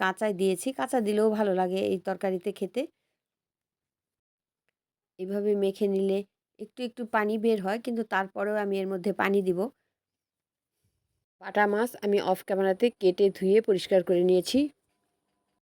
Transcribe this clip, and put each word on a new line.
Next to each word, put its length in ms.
কাঁচাই 380
দিয়েছি। 320
কাঁচা 340
দিলেও 220
ভালো 160
লাগে 260
এই 60
তরকারিতে 440
খেতে। 300
এইভাবে 320
মেখে 320
নিলে 240
একটু 280
একটু 140
পানি 200
বের 200
হয়, 180
কিন্তু 200
তারপরেও 520
আমি 180
এর 100
মধ্যে 200
পানি 300
দিব। 180
বাটা 240
মাছ 240
আমি 160
অফ 140
ক্যামেরাতে 420
কেটে 260
ধুয়ে 220
পরিষ্কার 400
করে 160
নিয়েছি। 340